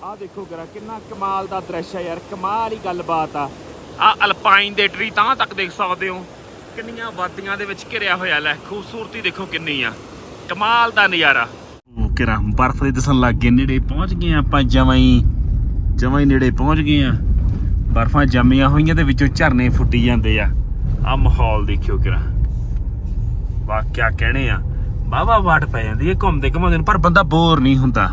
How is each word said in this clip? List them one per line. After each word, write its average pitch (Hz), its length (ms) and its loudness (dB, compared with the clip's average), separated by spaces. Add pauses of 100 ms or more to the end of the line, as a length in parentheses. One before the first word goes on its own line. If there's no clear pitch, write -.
ਆਹ 202 140 -14
ਦੇਖੋ 196 280 -14
ਕਿਰਾ 165 200 -14
ਕਿੰਨਾ 214 340 -16
ਕਮਾਲ 196 480 -6
ਦਾ 190 120 -6
ਦ੍ਰਿਸ਼ 170 360 -10
ਆ 185 40 -8
ਯਾਰ, 170 200 -8 (120)
ਕਮਾਲ 208 420 -4
ਹੀ 214 120 -10
ਗੱਲਬਾਤ 165 500 -4
ਆ। 143 140 -4 (500)
ਆਹ 202 260 4
ਅਲਪਾਈਨ 202 480 2
ਦੇ 202 140 0
ਟਰੀ 190 220 -6
ਤਾਂ 214 260 0
ਤੱਕ 240 180 -4
ਦੇਖ 190 180 -8
ਸਕਦੇ 185 380 -6
ਹੋ, 185 160 -10 (500)
ਕਿੰਨੀਆਂ 226 400 -12
ਵਾਦੀਆਂ 190 420 -8
ਦੇ 202 80 -8
ਵਿੱਚ 196 280 -12
ਘਿਰਿਆ 202 220 -2
ਹੋਇਆ। 180 240 -2
ਲੈ 151 140 -2 (160)
ਖੂਬਸੂਰਤੀ 220 520 -12
ਦੇਖੋ 185 240 -6
ਕਿੰਨੀ 156 380 -6
ਆ, 117 80 -4 (580)
ਕਮਾਲ 226 420 0
ਦਾ 208 160 2
ਨਜ਼ਾਰਾ। 147 400 2 (500)
ਉਹ - 180 -2
ਕਿਰਾ 113 260 0
ਬਰਫ਼ 127 420 0
ਦੇ 139 80 0
ਦਿਸਣ 127 280 2
ਲੱਗ 123 160 2
ਗਏ, 117 140 2
ਨੇੜੇ 131 300 4
ਪਹੁੰਚ 170 340 -2
ਗਏ 170 200 0
ਆਪਾਂ, 143 300 2
ਜਮਾਂ 131 320 4
ਹੀ, 127 280 6 (720)
ਜਮਾਂ 131 240 2
ਹੀ 143 60 4
ਨੇੜੇ 131 260 4
ਪਹੁੰਚ 143 280 2
ਗਏ 147 240 2
ਆ। 127 80 2 (840)
ਬਰਫ਼ਾਂ 117 320 2
ਜੰਮੀਆਂ 131 440 4
ਹੋਈਆਂ 151 260 4
ਤੇ 165 80 4
ਵਿੱਚੋਂ 135 240 2
ਝਰਨੇ 127 420 2
ਫੁੱਟੀ 120 360 2
ਜਾਂਦੇ 110 340 2
ਆ। 101 100 0 (580)
ਆਹ 131 100 0
ਮਾਹੌਲ 110 480 2
ਦੇਖਿਓ 101 320 0
ਕਿਰਾ, - 220 2 (1500)
ਵਾਹ 107 160 -2 (120)
ਕਿਆ 117 160 0
ਕਹਿਣੇ 120 400 0
ਆ। 101 100 0 (480)
ਵਾਹਵਾ 180 300 2
ਵਾਟ 165 280 2
ਪੈ 117 180 -2
ਜਾਂਦੀ 110 260 0
ਹੈ 185 40 2 (100)
ਘੁੰਮਦੇ 156 260 0
ਘੁੰਮਾਉਂਦੇ 170 280 2
ਨੂੰ, 156 80 0
ਪਰ 208 120 2
ਬੰਦਾ 165 260 4
ਬੋਰ 160 360 4
ਨਹੀਂ 131 180 4
ਹੁੰਦਾ 117 360 2